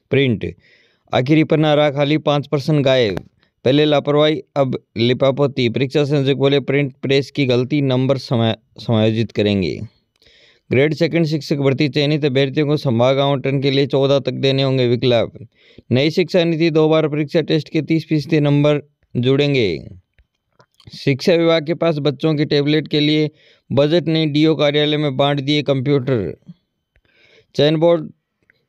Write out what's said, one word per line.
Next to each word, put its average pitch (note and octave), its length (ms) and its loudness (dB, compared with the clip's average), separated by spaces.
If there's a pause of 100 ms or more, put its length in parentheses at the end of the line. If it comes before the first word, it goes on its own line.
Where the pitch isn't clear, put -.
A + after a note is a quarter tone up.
(100)
प्रिंट, A#2+ 440 0 (600)
आखिरी D3 300 2
पन्ना D3+ 300 2
रहा D3 160 2
खाली, C#3+ 280 0
पाँच C#3+ 280 -2
परसेंट D3 380 -2
गायब, B2 340 2 (460)
पहले C#3+ 200 4
लापरवाही D3 580 2 (140)
अब B2+ 260 -2 (140)
लिपापोती। C3 720 0
परीक्षा C3 360 -2
संयोजक C#3 300 0
बोले, C#3 260 2
प्रिंट C3+ 420 -2
प्रेस C3+ 280 0
की C#3+ 160 -2
गलती, B2 340 0
नंबर C3 380 0
समा-, - 640 -4
समायोजित A2 500 0
करेंगे। G2 480 -2 (880)
ग्रेड C#3+ 240 2
सेकंड D#3+ 320 0
शिक्षक D3+ 300 -4
भर्ती, C#3 320 0
चयनित D3 360 -2
अभ्यर्थियों C#3 420 0
को D3 100 0
संभाग C3 420 0
आवंटन C#3 420 0
के C#3 100 0
लिए C#3 160 2
चौदह C#3 320 2
तक C3 140 -4
देने C3+ 300 0
होंगे C3 260 2
विकल्प। A#2+ 580 0 (460)
नई C#3 180 2
शिक्षा E3+ 340 0
नीति, E3+ 260 0
दो D#3 180 2
बार D#3 200 2
परीक्षा D3+ 320 -2
टेस्ट D3+ 280 -2
के D#3 140 -2
तीस D#3+ 260 -2
फीसदी D3+ 320 -2
नंबर D3 400 2 (360)
जुड़ेंगे। B2+ 720 0 (1080)
शिक्षा C#3+ 400 -2
विभाग E3 320 2
के E3 80 -4
पास E3 240 -2
बच्चों D3 360 -2
के D3+ 100 -2
टैबलेट D3+ 440 0
के D3+ 120 -2
लिए D3+ 300 0 (420)
बजट D3 360 2
नहीं, D#3+ 240 0
डीओ D#3 220 2
कार्यालय D3 420 0
में D3 200 -4
बांट C#3+ 240 0
दिए D3 220 -2
कंप्यूटर। C3 800 -2 (1160)
चयन D3 200 2
बोर्ड E3+ 340 0 (580)